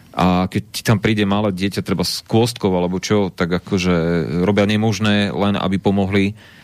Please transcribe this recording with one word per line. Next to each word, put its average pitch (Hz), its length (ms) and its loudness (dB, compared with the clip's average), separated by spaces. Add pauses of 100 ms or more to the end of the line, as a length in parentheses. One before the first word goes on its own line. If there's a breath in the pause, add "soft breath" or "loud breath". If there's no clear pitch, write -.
(120)
A 90 360 2
keď - 180 -4
ti - 160 -12
tam 113 160 2
príde 107 260 0
malé 101 280 0
dieťa, 95 300 -4
treba 90 200 -2
s - 200 -4
kôstkou 113 500 0
alebo 90 260 0
čo, 101 320 0
tak 85 240 -4
akože 90 400 0 (480)
robia 101 240 2
nemožné, 104 640 0
len 101 260 0
aby 92 220 -2
pomohli. 98 560 0 (300 loud breath)